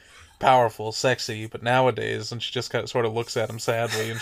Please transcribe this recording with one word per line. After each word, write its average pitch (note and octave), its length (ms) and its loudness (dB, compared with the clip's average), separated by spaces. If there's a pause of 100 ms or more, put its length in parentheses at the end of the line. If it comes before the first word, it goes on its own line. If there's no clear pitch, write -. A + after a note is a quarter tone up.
(400)
powerful, A#2+ 520 4
sexy, A2+ 540 -2
but - 180 -12
nowadays, A2 680 2
and A#2 120 -8
she - 80 -6
just B2 200 -6
kinda, A#2+ 160 -2
sorta A#2+ 200 0
looks A2 300 -4
at A2 120 0
him A2+ 100 -10
sadly, A2+ 520 -2
and A2+ 100 -8